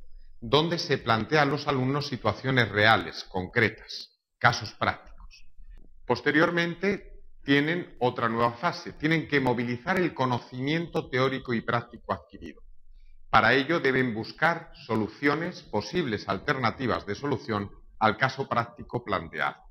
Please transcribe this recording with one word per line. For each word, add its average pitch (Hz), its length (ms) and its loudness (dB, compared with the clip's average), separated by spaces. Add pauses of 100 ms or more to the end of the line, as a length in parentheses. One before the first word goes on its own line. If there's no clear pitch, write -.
(400)
donde 156 380 2
se 135 200 0
plantea 113 440 2
a 143 40 4
los 139 220 -2
alumnos 139 400 0
situaciones 120 640 0
reales, 104 540 4
concretas, - 920 -2 (200)
casos 120 340 2
prácticos. - 720 -6 (580)
Posteriormente, 170 1080 0 (320)
tienen 147 560 2
otra 123 280 0
nueva 117 240 2
fase, 135 400 -4
tienen 151 360 0
que 143 120 2
movilizar 123 580 0
el 175 160 0
conocimiento 135 960 -2
teórico 131 420 0
y 113 80 2
práctico 113 540 -4
adquirido. 82 480 -16 (680)
Para 110 240 6
ello 139 280 2
deben 131 340 2
buscar 160 560 -2 (160)
soluciones, 143 760 -2
posibles 110 680 -2
alternativas 110 760 0
de 101 100 -4
solución 110 560 -4 (280)
al 107 180 4
caso 120 320 0
práctico - 560 -4
planteado. 80 520 -2 (140)